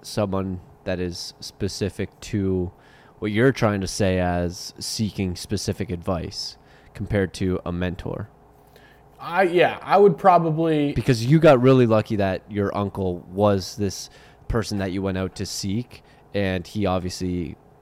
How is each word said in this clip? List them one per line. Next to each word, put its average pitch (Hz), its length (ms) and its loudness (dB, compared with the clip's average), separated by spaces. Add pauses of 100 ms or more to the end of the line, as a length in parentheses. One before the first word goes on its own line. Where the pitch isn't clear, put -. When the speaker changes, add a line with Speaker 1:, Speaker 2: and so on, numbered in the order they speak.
Speaker 1:
someone 95 580 -4 (240)
that 92 160 -4
is 87 400 -8
specific - 800 -6
to 95 500 -2 (480)
what 107 140 -4
you're 123 200 4
trying 104 280 0
to 95 60 -4
say 92 340 0
as 87 580 -4
seeking 95 580 -4
specific - 540 -6
advice 87 680 -6 (380)
compared 98 400 -2
to 92 300 -2
a 87 80 -6
mentor. 90 560 -6 (880)
Speaker 2:
I, 175 260 0
yeah, 160 380 2
I 151 140 2
would 202 220 6
probably 160 760 2
Speaker 1:
Because 117 320 0
you 151 140 6
got 151 240 8
really 127 240 6
lucky 110 300 2
that 95 340 0
your 101 260 -2
uncle 95 440 -4 (120)
was 98 440 2
this 101 340 -6 (380)
person 107 300 -2
that 95 140 -4
you 95 100 -4
went 95 160 -2
out 92 180 -4
to 95 100 -8
seek, - 560 -6 (320)
and 95 320 -2
he 104 200 -4
obviously, 90 720 -4 (260)